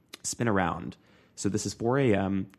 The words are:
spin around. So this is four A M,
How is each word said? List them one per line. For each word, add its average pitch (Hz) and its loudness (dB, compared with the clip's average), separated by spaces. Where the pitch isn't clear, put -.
spin - -4
around. 90 0
So - -4
this - -2
is 101 -4
four 120 0
A 131 4
M, 95 0